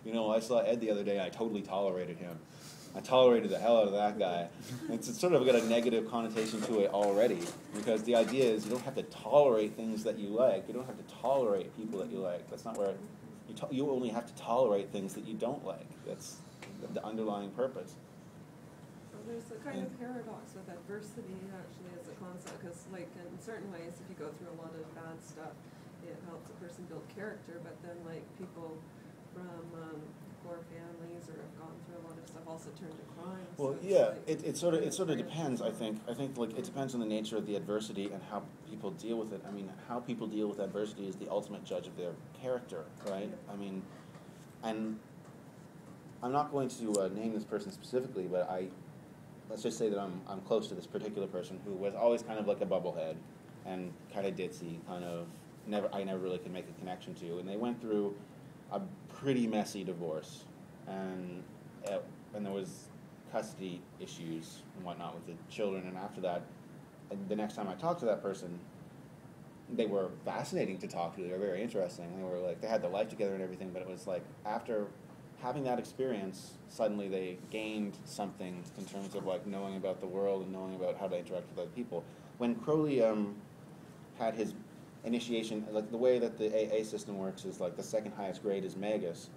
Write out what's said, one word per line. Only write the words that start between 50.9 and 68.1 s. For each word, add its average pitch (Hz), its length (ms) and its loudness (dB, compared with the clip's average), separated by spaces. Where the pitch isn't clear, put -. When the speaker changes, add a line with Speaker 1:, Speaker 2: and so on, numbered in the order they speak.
Speaker 1:
person 90 400 -4
who 101 60 -4
was 98 220 0
always 117 280 8
kind 110 160 -4
of 107 80 0
like 101 160 4
a 98 40 2
bubblehead 82 500 0
and 92 260 -4
kind 98 160 0
of 95 100 2
ditzy, 85 500 -4
kind 90 180 -4
of 85 220 -2
never, 104 260 2
I 98 100 0
never 95 160 0
really 90 200 0
could 90 140 -6
make 90 160 -4
a 87 120 -12
connection 90 360 -6
to. 87 220 -4
And 90 80 -4
they 98 100 -2
went 120 260 0
through 104 340 2
a 101 80 0
pretty 123 400 4
messy 104 340 2
divorce, 85 600 -4
and, 92 560 -6
uh, 98 100 2
and 104 120 -2
there 98 60 0
was 95 360 -4
custody 95 500 -4
issues 82 640 -8
and 95 80 -10
whatnot 87 300 -6
with 85 120 -10
the 85 80 -8
children. 95 360 0
And 92 80 -8
after 95 240 -6
that, 87 220 0
and 98 180 -4
the 104 60 2
next 107 200 0
time 104 140 -2
I 92 60 -2
talked 170 260 0
to 120 60 0
that 104 160 4